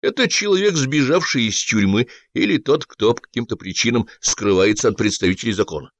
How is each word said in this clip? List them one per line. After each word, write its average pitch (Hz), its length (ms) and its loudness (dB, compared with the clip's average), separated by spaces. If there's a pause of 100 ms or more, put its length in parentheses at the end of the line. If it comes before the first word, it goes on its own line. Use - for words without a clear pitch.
Это 214 280 -2
человек, 196 480 0
сбежавший 139 680 0
из 104 120 -4
тюрьмы, 104 480 0 (280)
или 160 240 0
тот, - 280 0
кто 113 280 0
по - 60 -8
каким-то - 360 -6
причинам 110 500 -2 (140)
скрывается 101 720 2
от 110 60 -6
представителей 104 580 -2
закона. 78 460 -4